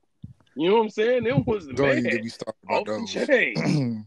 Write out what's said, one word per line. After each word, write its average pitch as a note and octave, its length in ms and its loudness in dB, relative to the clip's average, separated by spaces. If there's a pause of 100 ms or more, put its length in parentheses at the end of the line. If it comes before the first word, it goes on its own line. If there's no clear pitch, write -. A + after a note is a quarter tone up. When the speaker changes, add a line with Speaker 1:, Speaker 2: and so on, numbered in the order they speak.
(540)
Speaker 1:
You D#3+ 160 0
know G#3 80 6
what A3+ 60 4
I'm G#3+ 80 -2
saying? A#3 320 0
Them B3+ 220 2
was G3+ 200 -2
the C3+ 80 -12
Speaker 2:
Don't C3+ 240 2
even B2 60 0
Speaker 1:
man. A2+ 80 0
Speaker 2:
get A2+ 120 -2
me A2+ 60 -8
started - 340 -12
about D3+ 180 0
Speaker 1:
Off G#3 40 -6
the A#3 220 -4
Speaker 2:
those. - 200 -4
Speaker 1:
chain. C#3 800 0